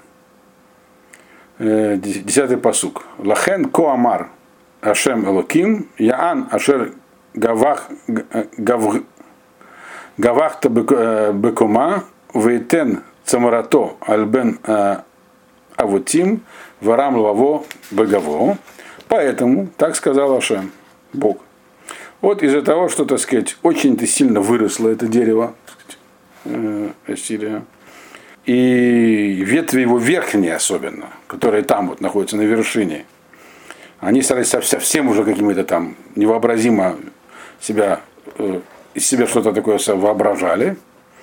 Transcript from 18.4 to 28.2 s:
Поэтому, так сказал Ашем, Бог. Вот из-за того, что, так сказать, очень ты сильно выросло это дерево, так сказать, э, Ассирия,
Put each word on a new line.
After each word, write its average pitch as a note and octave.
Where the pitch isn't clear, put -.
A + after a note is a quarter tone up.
Поэтому, D3+
так D3+
сказал C#3
Ашем, G2
Бог. G2
Вот G3
из-за C#3+
того, D#3+
что, -
так B2+
сказать, -
очень D3+
ты A#2
сильно A#2
выросло A2
это A2+
дерево, A2+
так -
сказать, -
э, G#2+
Ассирия, G#2+